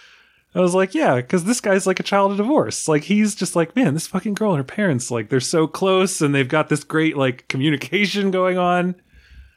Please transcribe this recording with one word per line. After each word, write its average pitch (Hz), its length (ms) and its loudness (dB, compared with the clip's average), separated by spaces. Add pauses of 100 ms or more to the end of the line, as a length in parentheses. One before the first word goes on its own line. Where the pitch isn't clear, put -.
(520)
I 175 60 -2
was 180 160 2
like, 190 220 0
"Yeah, 180 260 2
'cause 165 220 -2
this 233 160 -2
guy's 196 260 0
like 185 140 0
a - 20 -2
child 196 300 0
of 196 60 -6
divorce." 208 500 -2
Like, 151 160 2
he's 208 320 2
just - 180 -4
like, 165 220 -2
"Man, 220 180 2
this 170 140 -6
fucking 202 260 -4
girl 214 160 0
and 156 80 2
her 135 60 -2
parents, 170 440 -2
like, 117 200 -4
they're 135 100 0
so 156 300 0
close 185 520 0
and 143 140 2
they've 135 140 2
got 151 200 2
this 151 140 0
great, 156 340 -2
like, 131 300 -2
communication 185 840 -2
going 185 260 0
on." 180 380 0 (600)